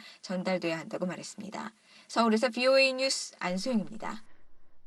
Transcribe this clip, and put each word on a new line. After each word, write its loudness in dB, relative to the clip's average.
전달돼야 -2
한다고 -6
말했습니다. -8
서울에서 4
비오에이 6
뉴스 -2
안소영입니다. -2